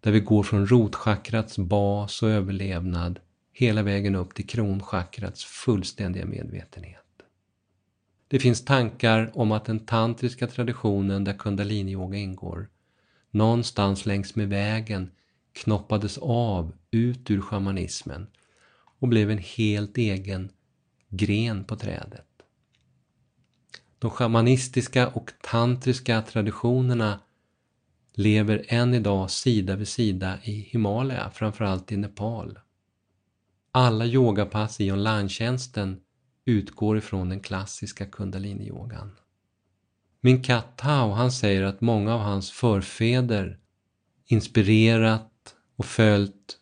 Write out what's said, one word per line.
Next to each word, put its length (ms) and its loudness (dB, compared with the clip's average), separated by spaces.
Där 120 2
vi 80 6
går 220 4
från 240 2
rotchakrats 920 2
bas 640 -2
och 80 2
överlevnad 920 -2
hela 300 2
vägen 320 0
upp 200 -4
till 120 -10
kronchakrats 1000 -4
fullständiga 800 -4
medvetenhet. 720 -12
Det 100 2
finns 260 2
tankar 720 2
om 180 2
att 120 0
den 160 -4
tantriska 680 -2
traditionen 760 -2
där 80 -2
kundaliniyoga 880 -4
ingår 500 -10
någonstans 760 2
längs 300 -2
med 120 0
vägen 640 -4
knoppades 720 -2
av 500 0
ut 400 0
ur 100 2
shamanismen 840 -4
och 100 0
blev 220 4
en 80 0
helt 600 -2
egen 520 -4
gren 560 0
på 120 -8
trädet. 500 -10
De 120 -2
shamanistiska 1000 2
och 240 -8
tantriska 800 0
traditionerna 960 0
lever 540 2
än 260 4
idag 360 2
sida 460 0
vid 120 -6
sida 540 -2
i 100 -8
Himalaya, 800 -2
framförallt 640 -4
i 40 -4
Nepal. 640 -6
Alla 340 4
yogapass 760 2
i 120 0
online-tjänsten 1080 -2
utgår 540 0
ifrån 300 -4
den 120 -6
klassiska 640 -10
kundaliniyogan. 1120 -10
Min 220 6
katt 360 -2
Tao, 320 2
han 220 2
säger 300 2
att 180 -2
många 340 2
av 60 -2
hans 300 -2
förfäder 1080 0
inspirerat 1300 4
och 100 -4
följt 760 2